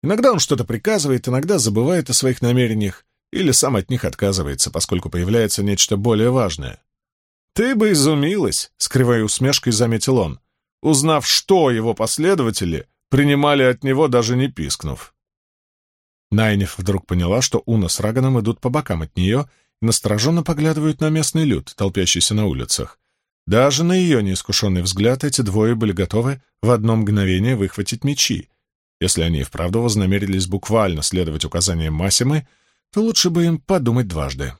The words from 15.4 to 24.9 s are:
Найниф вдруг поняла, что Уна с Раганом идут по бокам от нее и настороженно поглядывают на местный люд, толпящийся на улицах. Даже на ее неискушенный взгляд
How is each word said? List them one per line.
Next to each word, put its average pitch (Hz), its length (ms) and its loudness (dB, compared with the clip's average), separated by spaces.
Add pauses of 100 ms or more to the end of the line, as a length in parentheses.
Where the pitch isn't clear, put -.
Найниф 101 460 0
вдруг 98 300 -4
поняла, 90 340 0
что - 240 -2
Уна 110 220 0
с - 120 -4
Раганом 123 400 0
идут 110 200 -2
по 127 100 -4
бокам 123 320 -2
от 78 160 -10
нее 110 300 0 (340)
и 110 40 -2
настороженно 113 580 0
поглядывают 156 580 0
на 156 80 2
местный 160 340 0
люд, 113 320 -2
толпящийся 95 600 -2
на 107 100 0
улицах. - 540 -4 (480)
Даже 131 360 4
на 175 100 2
ее 170 280 4
неискушенный 95 600 -2
взгляд 104 400 0